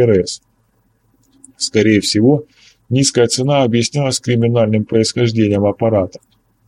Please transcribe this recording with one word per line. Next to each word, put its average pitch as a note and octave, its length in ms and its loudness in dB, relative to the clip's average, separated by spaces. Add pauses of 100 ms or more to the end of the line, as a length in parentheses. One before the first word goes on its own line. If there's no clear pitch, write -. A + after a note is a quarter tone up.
R A2+ 180 4
S. - 220 -6 (1160)
Скорее G#2+ 440 0
всего, C3 440 0 (440)
низкая B2+ 360 0
цена C3+ 380 0
объяснялась B2 560 -2
криминальным A#2 680 0
происхождением A2 800 0
аппарата. G2+ 540 -2 (480)